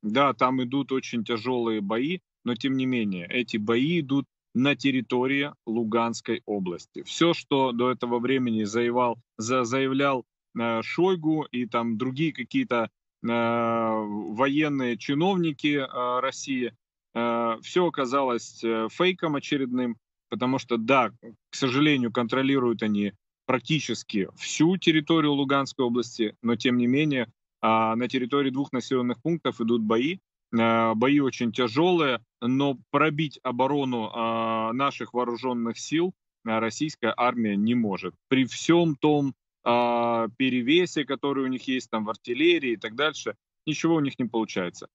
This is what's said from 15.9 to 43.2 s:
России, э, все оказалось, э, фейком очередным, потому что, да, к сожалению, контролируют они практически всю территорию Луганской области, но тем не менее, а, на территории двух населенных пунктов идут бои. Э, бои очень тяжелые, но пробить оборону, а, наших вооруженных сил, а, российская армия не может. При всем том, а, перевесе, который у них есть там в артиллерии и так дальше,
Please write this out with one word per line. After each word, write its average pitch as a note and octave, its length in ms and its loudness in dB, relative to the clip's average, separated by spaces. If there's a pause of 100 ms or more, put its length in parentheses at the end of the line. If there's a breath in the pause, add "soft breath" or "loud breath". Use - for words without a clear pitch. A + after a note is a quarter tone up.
России, C3 520 -4 (440)
э, A#2 460 0
все F3+ 240 0
оказалось, C3 800 -2
э, A2+ 260 0
фейком F3 460 0
очередным, B2+ 600 -2 (340)
потому B2+ 280 0
что, A#2+ 200 -2
да, A#2 320 4 (400)
к - 60 -12
сожалению, C3+ 560 2
контролируют B2+ 680 2
они G#2 300 0 (340)
практически B2 880 -2
всю E3+ 420 2
территорию D#3 560 2
Луганской C#3 520 0
области, A#2 560 -2
но A#2 140 2
тем B2 220 2
не A#2+ 100 2
менее, C3+ 400 2 (340)
а, A2+ 340 4
на A#2+ 120 -2
территории C3 420 0
двух C3+ 220 -4
населенных B2 500 -2
пунктов D#3 380 -2
идут A#2 220 2
бои. A#2+ 360 2 (340)
Э, A2+ 420 4
бои C3+ 260 4
очень B2 320 -2
тяжелые, C3+ 680 2 (220)
но C3 360 0 (120)
пробить D3 540 0
оборону, B2+ 720 0
а, A2+ 580 -2
наших C3 420 -2
вооруженных A#2+ 640 -2
сил, E3+ 340 0 (340)
а, A2 140 0
российская A2+ 560 -2
армия A#2+ 400 0
не A2 200 2
может. F#2+ 380 -2 (140)
При C3 180 4
всем E3 500 2
том, D3 380 2 (300)
а, A#2 640 2 (100)
перевесе, C3+ 680 0
который C3+ 400 -2
у C3 40 -2
них B2+ 200 -6
есть B2+ 220 -4
там A2 140 -2
в G#2+ 60 -6
артиллерии C3+ 640 0
и G#2+ 40 -2
так A2 200 -8
дальше, C#3+ 380 -4 (320)